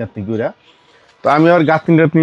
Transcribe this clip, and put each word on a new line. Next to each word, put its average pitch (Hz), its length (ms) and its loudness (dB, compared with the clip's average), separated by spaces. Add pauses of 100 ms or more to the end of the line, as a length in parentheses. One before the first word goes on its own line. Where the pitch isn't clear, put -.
টাথনি 113 280 -12
কইরা। 113 200 -6 (760)
তো - 40 -8 (100)
আমি 160 180 2
আর 175 160 2
গাঁথনি 160 300 -2
টাথনি 160 220 0